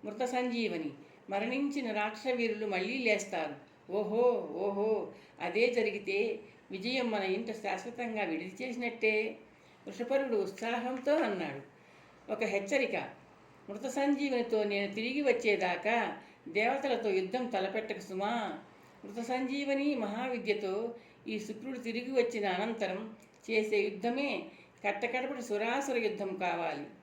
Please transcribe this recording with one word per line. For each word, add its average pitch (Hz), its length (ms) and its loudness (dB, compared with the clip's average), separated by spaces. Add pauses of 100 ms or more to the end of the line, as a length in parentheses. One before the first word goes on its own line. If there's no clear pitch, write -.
మృత 214 200 -4
సంజీవని, 233 640 0 (400)
మరణించిన 254 600 0
రాక్షస 214 340 -2
వీరులు 226 400 0
మళ్ళీ 196 320 0
లేస్తారు. 196 560 2 (380)
ఓహో, 208 600 4
ఓహో, 202 600 0 (280)
అదే 226 340 2
జరిగితే 208 640 0 (300)
విజయం 240 400 0
మన 208 120 0
ఇంట 208 300 0
శాశ్వతంగా 214 720 -4
విడిది 180 400 -4
చేసినట్టే, 233 720 0 (480)
వృషపర్వుడు 247 500 0
ఉత్సాహంతో 240 840 0
అన్నాడు. 165 580 -2 (560)
ఒక 220 120 0
హెచ్చరిక, 202 520 2 (760)
మృత 208 160 -6
సంజీవనితో 254 800 2
నేను 202 300 0
తిరిగి 254 280 0
వచ్చేదాకా 202 960 2 (300)
దేవతలతో 233 600 2
యుద్ధం 190 380 0
తలపెట్టకు 196 540 -2
సుమా. 202 580 -2 (460)
మృత 208 200 -8
సంజీవని 277 720 0
మహావిద్యతో 214 1000 -2 (340)
ఈ 220 100 -2
శుక్రుడు 240 400 -6
తిరిగి 240 340 -4
వచ్చిన 233 360 2
అనంతరం 214 680 -2 (360)
చేసే 214 260 4
యుద్ధమే 214 720 0 (400)
కట్టకడపటి 247 560 0
సురాసుర 240 560 0
యుద్ధం 196 380 0
కావాలి. 170 500 -2 (160)